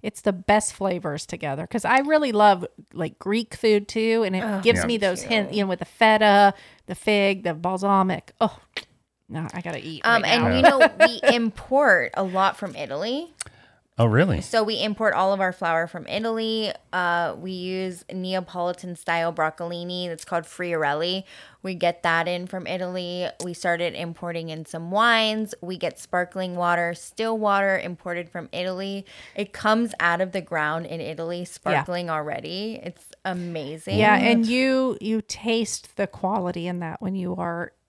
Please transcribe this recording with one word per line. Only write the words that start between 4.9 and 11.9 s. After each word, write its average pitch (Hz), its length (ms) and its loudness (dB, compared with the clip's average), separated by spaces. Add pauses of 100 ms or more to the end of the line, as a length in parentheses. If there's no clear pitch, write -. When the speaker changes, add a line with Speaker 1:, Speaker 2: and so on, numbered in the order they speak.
Speaker 1:
those 190 240 0
Speaker 2:
cute. - 100 -6
Speaker 1:
hints, 208 240 0
you 208 80 0
know, 196 60 0
with 180 100 -2
the 196 60 -6
feta, 208 680 6 (340)
the 180 80 -6
fig, 196 480 2
the 175 100 -2
balsamic. 190 880 0
Oh, - 180 0 (680)
no, 160 240 -6
I 175 80 -8
gotta 170 200 -8
eat 165 220 -12
Speaker 2:
Um, 226 200 4
Speaker 1:
right - 100 0
Speaker 2:
and 240 100 4
Speaker 1:
now. 240 60 2
Speaker 2:
you - 120 2
Speaker 3:
Yeah. 339 80 10
Speaker 2:
know, 285 200 6 (180)
we 240 160 -2
<laughs> 247 100 6
import 226 840 2